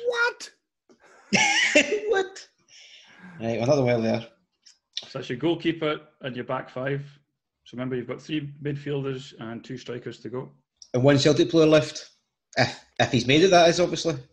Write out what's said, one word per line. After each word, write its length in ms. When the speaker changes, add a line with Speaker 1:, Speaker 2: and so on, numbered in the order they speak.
Speaker 1:
What? 440
Speaker 2:
<laughs> 80
What? 400
Right, 200
another 240
well 180
there. 240
Speaker 3:
So 120
that's 100
your 80
goalkeeper 640
and 140
your 100
back 240
five. 360
So 120
remember, 180
you've 120
got 140
three 320
midfielders 760
and 240
two 140
strikers 440
to 80
go. 200
Speaker 2:
And 80
one 160
Celtic 320
player 160
left. 420
If, 220
if 120
he's 160
made 160
it, 80
that 180
is, 100
obviously. 360